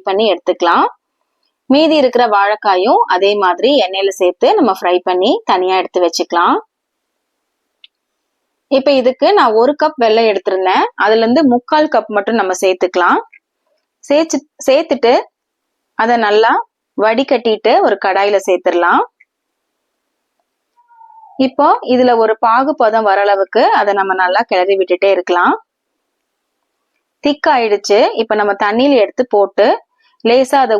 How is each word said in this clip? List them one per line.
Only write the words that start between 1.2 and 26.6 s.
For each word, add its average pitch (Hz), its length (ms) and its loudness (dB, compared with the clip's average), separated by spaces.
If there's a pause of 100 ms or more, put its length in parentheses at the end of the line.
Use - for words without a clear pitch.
மீதி 311 280 2
இருக்கிற 240 240 0 (100)
வாழைக்காயும் 202 680 0 (140)
அதே 196 160 0 (120)
மாதிரி 185 280 0 (160)
எண்ணெயில 190 340 -4
சேர்த்து 180 260 0 (120)
நம்ம 214 200 0
ஃப்ரை 180 160 0 (140)
பண்ணி 185 240 0 (180)
தனியா 185 300 -2
எடுத்து 175 240 -4
வச்சுக்கலாம். 175 520 -2 (2250)
இப்ப 277 240 2
இதுக்கு 254 280 0 (120)
நான் 226 220 2
ஒரு 285 200 0
கப் 311 220 -4
வெல்லம் 220 260 2
எடுத்திருந்தேன், 190 560 -2 (160)
அதுல 220 220 2
இருந்து 254 180 2 (100)
முக்கால் 302 440 -2
கப் 214 220 -4
மட்டும் 220 220 -2
நம்ம 185 220 -4
சேர்த்துக்கலாம். 185 580 0 (920)
சேர்த்து, 311 280 0 (300)
சேர்த்துட்டு 269 460 2 (920)
அதை 233 120 0 (100)
நல்லா 220 260 2 (500)
வடிகட்டிட்டு 226 680 0 (140)
ஒரு 214 180 0
கடாயில 196 420 0
சேர்த்துடலாம். 180 580 0 (2500)
இப்போ 285 220 0 (260)
இதுல 247 180 2 (100)
ஒரு 220 120 0 (120)
பாகு 254 260 0 (100)
பதம் 220 280 0
வர 196 160 2
அளவுக்கு 202 360 0 (180)
அதை 208 200 -2
நம்ம 190 220 -2
நல்லா 185 280 0
கிளறி 196 300 0
விட்டுட்டே 185 360 0
இருக்கலாம். 180 400 0 (1700)